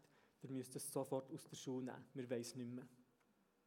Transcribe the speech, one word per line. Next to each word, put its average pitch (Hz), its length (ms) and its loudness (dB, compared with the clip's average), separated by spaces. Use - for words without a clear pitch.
ihr 127 80 -4
müsst 131 260 0
es - 160 -2
sofort 135 400 4
aus 160 180 -4
der - 80 -8
Schule 127 280 2
nehmen, 123 280 -4
wir 123 160 0
wollen 120 120 6
es 120 140 -4
nicht 123 140 0
mehr.“ 123 180 -4